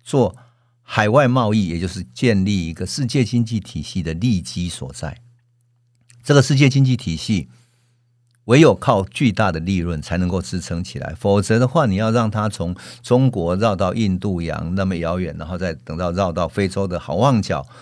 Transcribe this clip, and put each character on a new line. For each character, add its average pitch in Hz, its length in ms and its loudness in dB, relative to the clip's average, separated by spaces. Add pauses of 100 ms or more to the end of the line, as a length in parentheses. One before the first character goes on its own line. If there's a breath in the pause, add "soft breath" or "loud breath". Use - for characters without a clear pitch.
做 120 320 0 (480 soft breath)
海 107 260 0
外 131 180 6
贸 120 280 2
易， 101 120 2
也 82 120 -4
就 92 80 -4
是 90 260 -8
建 104 320 2
立 92 240 0
一 - 20 -8
个 92 140 -8
世 - 180 -6
界 127 220 0
经 120 180 0
济 110 160 -4
体 - 220 -10
系 82 220 -6
的 80 100 -4
利 98 260 0
基 87 300 -6
所 69 240 -12
在。 - 300 -12 (1000)
这 147 120 4
个 139 80 8
世 147 120 2
界 135 140 6
经 135 160 4
济 127 100 2
体 82 220 -4
系 95 320 -2 (960 soft breath)
唯 123 140 6
有 151 140 8
靠 107 300 0
巨 117 280 0
大 101 200 0
的 80 80 -4
利 92 180 -2
润 85 240 -4
才 85 160 -6
能 90 100 0
够 90 140 -2
支 90 180 -6
撑 85 240 -6
起 - 140 -12
来， - 200 -8
否 101 220 2
则 110 200 2
的 127 80 2
话， 151 180 2
你 98 100 0
要 110 140 0
让 113 200 2
它 107 200 -2
从 87 260 -6 (280 loud breath)
中 127 260 4
国 90 260 -2
绕 104 200 2
到 92 180 0
印 101 240 0
度 92 240 -2
洋 80 320 -6
那 95 100 0
么 95 140 -2
遥 82 220 -2
远， 82 180 -4
然 78 100 -10
后 90 80 -8
再 87 180 -4
等 78 220 -10
到 87 160 -2
绕 92 200 0
到 85 160 -2
非 98 200 -2
洲 98 200 -4
的 87 120 -4
好 - 160 -8
望 120 240 4
角， 90 260 -4 (160 loud breath)